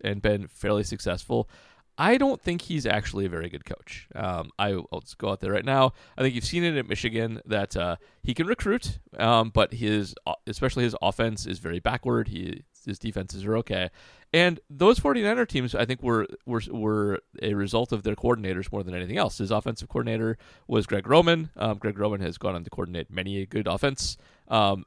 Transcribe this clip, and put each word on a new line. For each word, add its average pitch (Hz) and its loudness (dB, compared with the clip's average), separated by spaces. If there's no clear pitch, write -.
and 101 -2
been 104 2
fairly 104 0
successful. 107 -2
I 208 6
don't 277 2
think 175 -4
he's 143 -4
actually 98 -2
a - -2
very 85 -4
good 73 -12
coach. - -14
Um, 87 -4
I, 101 0
I'll 85 -6
just - -20
go 104 -2
out 98 -4
there 95 -4
right 104 0
now. 131 4
I - -2
think 131 2
you've 117 -4
seen 175 -2
it 170 0
at 127 -2
Michigan 113 -2
that, 104 -2
uh, 87 -2
he 123 -2
can 165 0
recruit, 220 0
um, 113 4
but 104 4
his, 107 0
uh, - -2
especially 127 0
his 113 0
offense 110 0
is 87 -6
very 85 -4
backward. 117 0
He, 90 -6
his 98 -6
defenses 95 -6
are 110 2
okay. 92 -2
And 170 4
those 208 6
forty-niner 240 2
teams, 123 -2
I 117 2
think, 123 -4
were, 113 2
were, 117 -2
were 107 0
a 104 0
result 101 0
of 107 -4
their 104 0
coordinators 98 0
more 101 -4
than 90 -6
anything 90 -4
else. - 0
His 98 -2
offensive 110 -2
coordinator 113 0
was 113 4
Greg 98 -2
Roman. 165 6
Um, 107 -2
Greg 104 -4
Roman 104 0
has 85 -4
gone 95 -4
on 85 -6
to 82 -12
coordinate 87 -6
many 98 -4
a 95 -6
good 104 -4
offense. 135 -2
Um, 98 4